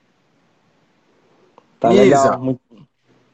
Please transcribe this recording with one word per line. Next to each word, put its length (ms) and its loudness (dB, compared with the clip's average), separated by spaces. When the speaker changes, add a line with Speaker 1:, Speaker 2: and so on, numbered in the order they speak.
Speaker 1:
Tá 120 -2
Speaker 2:
Isa. 100 2
Speaker 1:
legal. 380 0
Muito, 200 -8